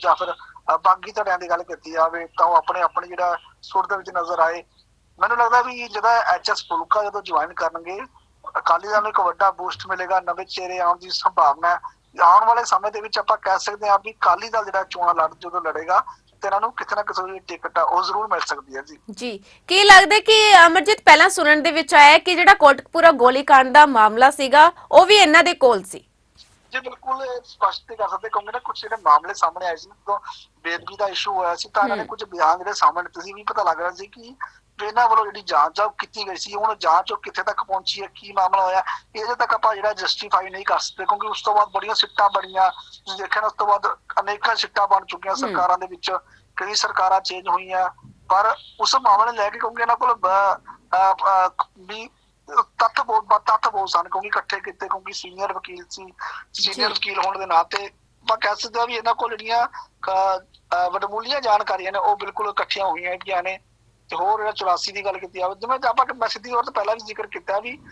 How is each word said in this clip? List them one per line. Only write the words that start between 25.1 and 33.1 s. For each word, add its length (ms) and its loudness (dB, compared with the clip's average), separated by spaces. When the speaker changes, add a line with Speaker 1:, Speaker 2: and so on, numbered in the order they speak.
Speaker 2:
ਇਹਨਾਂ 300 8
ਦੇ 100 0
ਕੋਲ 280 4
ਸੀ? 160 -16
Speaker 1:
ਜੀ 80 -6
ਬਿਲਕੁਲ, 440 -8
ਇਹ 200 -8
ਸਪਸ਼ਟ 460 -6
ਨਹੀਂ 80 -16
ਕਰ 100 -4
ਸਕਦੇ 200 -10
ਕਿਉਂਕਿ 240 -6
ਨਾ 60 -6
ਕੁਛ 240 -12
ਜਿਹੜੇ 140 -8
ਮਾਮਲੇ 380 2
ਸਾਹਮਣੇ 320 -4
ਆਏ 100 -4
ਸੀ, 140 -20
ਜਦੋਂ 280 -6
ਬੇਅਦਬੀ 340 -8
ਦਾ 120 -2
ਇਸ਼ੂ 240 -6
ਹੋਇਆ 220 -2
ਸੀ 140 -12
ਤਾਂ 140 0
ਇਹਨਾਂ 140 0
ਨੇ 60 -6
Speaker 2:
ਹੂੰ। 60 -10
Speaker 1:
ਕੁਝ 160 -12
ਬਿਆਨ 340 0
ਜਿਹੜੇ 140 -8
ਸਾਹਮਣੇ 300 0
ਦਿੱਤੇ 180 -14